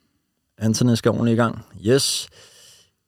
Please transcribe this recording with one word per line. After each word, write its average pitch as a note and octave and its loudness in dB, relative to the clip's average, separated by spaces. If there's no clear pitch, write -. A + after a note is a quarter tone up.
Anthony A2+ 0
skal A2+ 0
ordentligt A2+ 0
i - 2
gang. A#2 -2
Yes. - 0